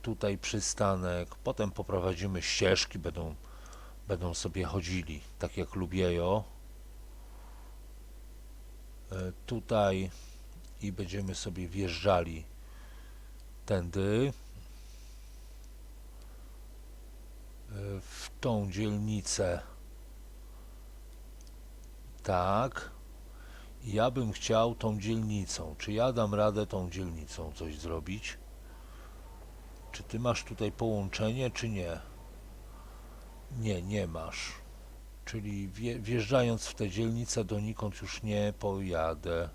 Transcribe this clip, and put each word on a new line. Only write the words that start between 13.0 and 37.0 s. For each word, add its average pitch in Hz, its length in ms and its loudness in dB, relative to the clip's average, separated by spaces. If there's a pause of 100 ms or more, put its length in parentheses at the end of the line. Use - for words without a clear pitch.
tędy. 98 680 4 (3250)
E, 107 40 -8 (280)
w - 300 -10 (100)
tą 107 300 4
dzielnicę. 104 880 2 (2500)
Tak. 101 680 4 (920)
Ja 113 280 6
bym 120 200 2
chciał 113 440 6
tą 110 240 2
dzielnicą. 104 800 0
Czy - 160 -2
ja 120 200 4
dam 110 200 4
radę 104 340 6
tą 92 220 0
dzielnicą 82 640 -4
coś 78 260 -4
zrobić? 82 580 -4 (1600)
Czy - 60 -8
ty - 160 -4
masz 120 240 4
tutaj 104 280 0
połączenie, 110 800 2
czy - 180 -2
nie? 87 300 0 (1600)
Nie, 107 220 4
nie 98 260 2
masz. 82 440 -4 (760)
Czyli 101 440 -2
wje-, 117 300 -2
wjeżdżając 117 680 6
w - 80 -6
tę 107 140 2
dzielnicę, 113 540 2